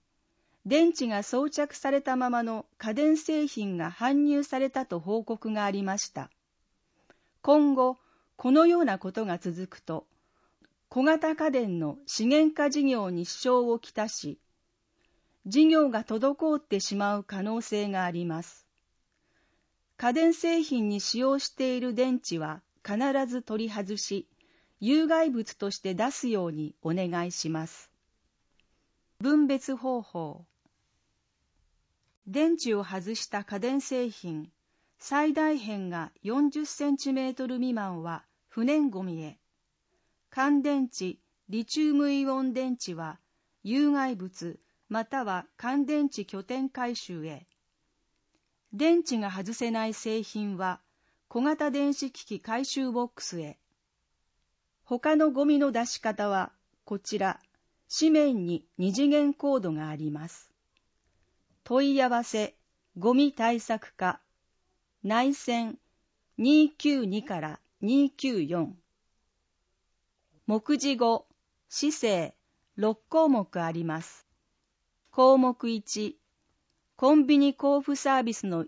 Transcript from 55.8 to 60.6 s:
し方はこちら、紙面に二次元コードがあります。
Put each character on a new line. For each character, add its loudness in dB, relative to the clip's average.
し -10
方 -4
は -2
こ -8
ち -8
ら、 -2
紙 2
面 4
に -4
二 0
次 2
元 4
コ 0
ー 2
ド -4
が -6
あ -8
り -6
ま -8
す。 -20